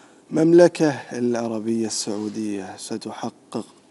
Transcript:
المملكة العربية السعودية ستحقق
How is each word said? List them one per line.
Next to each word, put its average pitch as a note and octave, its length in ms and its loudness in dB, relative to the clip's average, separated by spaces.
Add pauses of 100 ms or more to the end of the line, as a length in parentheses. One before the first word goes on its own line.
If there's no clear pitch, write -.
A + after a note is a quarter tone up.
(320)
المملكة E3 580 6
العربية A#2 960 -4
السعودية G#2 920 -6
ستحقق - 880 -10 (260)